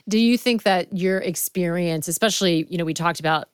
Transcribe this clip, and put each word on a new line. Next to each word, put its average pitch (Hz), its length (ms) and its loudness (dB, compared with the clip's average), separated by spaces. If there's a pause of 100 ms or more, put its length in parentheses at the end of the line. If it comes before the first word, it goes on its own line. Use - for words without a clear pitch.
Do 214 100 2
you 233 200 4
think 240 240 0
that 185 320 2
your 185 240 0
experience, 170 880 -2
especially, 175 640 0
you 175 80 -4
know, 170 60 -2
we 160 100 -2
talked 165 260 -2
about 156 340 0